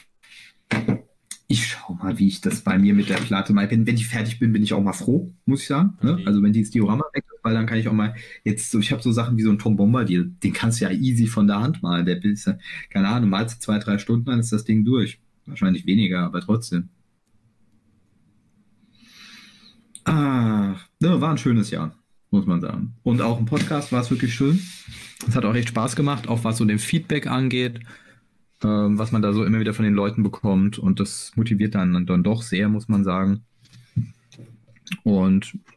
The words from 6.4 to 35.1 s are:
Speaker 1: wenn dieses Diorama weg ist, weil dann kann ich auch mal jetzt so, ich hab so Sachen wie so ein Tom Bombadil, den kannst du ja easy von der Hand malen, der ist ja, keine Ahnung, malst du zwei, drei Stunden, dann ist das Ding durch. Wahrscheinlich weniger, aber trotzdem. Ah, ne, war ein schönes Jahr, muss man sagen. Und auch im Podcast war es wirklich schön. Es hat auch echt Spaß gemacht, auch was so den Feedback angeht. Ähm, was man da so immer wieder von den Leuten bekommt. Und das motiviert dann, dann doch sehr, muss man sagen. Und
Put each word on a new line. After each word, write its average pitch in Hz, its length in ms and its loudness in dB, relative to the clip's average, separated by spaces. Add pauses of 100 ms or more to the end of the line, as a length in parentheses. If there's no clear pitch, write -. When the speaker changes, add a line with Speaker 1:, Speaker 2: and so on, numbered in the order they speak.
Speaker 1:
wenn 104 100 4
dieses 107 180 2
Diorama 110 420 0
weg 139 140 -4
ist, - 160 -20
weil 113 120 0
dann 113 120 0
kann 113 120 -2
ich 110 100 -2
auch 104 40 0
mal 107 220 0 (300)
jetzt 104 260 -4
so, 113 80 0
ich 104 140 0
hab 123 100 -4
so 127 80 0
Sachen 117 260 0
wie 110 60 2
so 110 80 4
ein 101 80 2
Tom 107 180 0
Bombadil, 101 500 2 (180)
den 95 80 2
kannst 117 280 -2
du 107 40 0
ja 95 80 -2
easy 120 340 2
von 104 220 2
der 101 120 2
Hand 147 220 -2
malen, 87 240 0
der 90 180 -2
ist 104 220 -2
ja, 95 100 -2 (340)
keine 98 180 0
Ahnung, 113 220 2
malst 107 260 -2
du - 40 -20
zwei, 107 180 -2
drei 101 200 -2
Stunden, 120 280 -2
dann 123 120 0
ist 117 140 -2
das 107 120 -2
Ding 110 200 2
durch. 117 340 0 (280)
Wahrscheinlich 92 400 -2
weniger, 95 340 2
aber 87 200 -4
trotzdem. 90 500 -4 (3250)
Ah, 117 720 2 (240)
ne, 160 200 4
war 156 100 0
ein 147 80 0
schönes 117 320 2
Jahr, 80 240 -6 (360)
muss 98 160 2
man 87 140 0
sagen. 98 420 -8
Und 123 180 0
auch 117 180 0
im 117 80 0
Podcast 143 460 -2
war 123 80 0
es 123 100 -6
wirklich 123 240 -2
schön. 147 260 2 (680)
Es 117 80 0
hat 120 80 0
auch 107 100 2
echt 117 140 0
Spaß 117 280 -2
gemacht, 143 320 -2
auch 117 160 -4
was 113 120 -2
so 117 80 0
den 107 140 2
Feedback 151 480 -2
angeht. 127 540 -2 (840)
Ähm, 104 360 2
was 110 140 -2
man 110 100 2
da 101 100 0
so 107 120 0
immer 110 160 2
wieder 107 140 -2
von 110 100 0
den 104 100 4
Leuten 101 280 0
bekommt. 98 560 0
Und 95 220 0
das - 360 -6
motiviert 107 380 0
dann, 90 320 0
dann 90 160 2
doch 113 200 0
sehr, 101 260 -2
muss 107 200 -2
man 101 160 2
sagen. 95 400 0 (1600)
Und 95 540 0 (180)